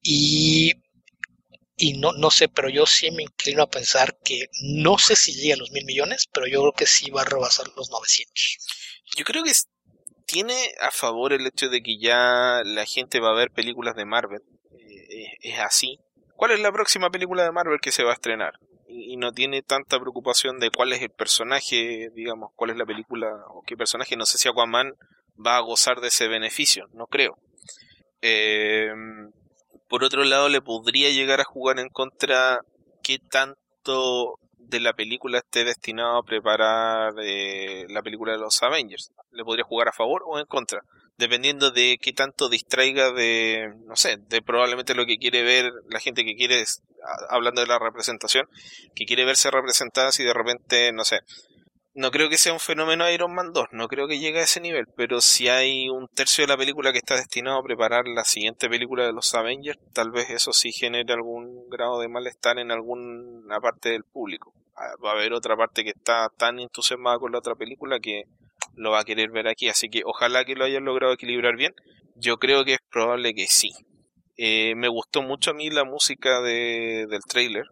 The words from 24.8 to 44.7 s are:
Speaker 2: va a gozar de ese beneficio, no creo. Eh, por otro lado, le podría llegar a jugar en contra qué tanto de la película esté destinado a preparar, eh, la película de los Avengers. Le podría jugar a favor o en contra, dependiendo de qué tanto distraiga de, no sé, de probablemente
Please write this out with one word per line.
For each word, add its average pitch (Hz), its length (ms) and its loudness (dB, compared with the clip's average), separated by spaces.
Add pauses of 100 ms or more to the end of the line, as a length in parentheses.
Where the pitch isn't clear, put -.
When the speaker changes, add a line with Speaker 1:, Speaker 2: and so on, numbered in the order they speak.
Speaker 2:
va 120 120 4
a 120 40 4
gozar 117 380 2
de 123 80 -4
ese 117 200 0
beneficio, 110 680 -2
no 117 140 -12
creo. 139 300 0 (840)
Eh, 107 680 2 (1000)
por 123 160 0
otro 135 200 2
lado, 139 260 6
le 139 120 4
podría 117 480 2
llegar 135 300 4
a 135 60 2
jugar 131 340 0
en 127 100 -6
contra 131 720 2 (440)
qué 135 160 -2
tanto 131 1200 -2 (140)
de - 260 -6
la 117 140 2
película 123 460 -4
esté - 240 -2
destinado 117 540 -2
a 120 60 0
preparar, 110 880 2 (100)
eh, 98 640 -6
la 107 120 -6
película 110 320 0
de 110 60 -2
los 110 220 0
Avengers. 123 500 -2 (200)
Le 117 120 -12
podría 113 200 -2
jugar 117 240 0
a 117 60 0
favor 131 320 -2
o 151 140 -6
en 147 60 -6
contra, 113 360 -4 (360)
dependiendo 131 540 2
de 123 300 4
qué 127 120 -4
tanto 135 360 0
distraiga 131 600 2
de, 113 640 0 (120)
no 113 100 -14
sé, 110 220 0
de 113 240 -2
probablemente 123 540 0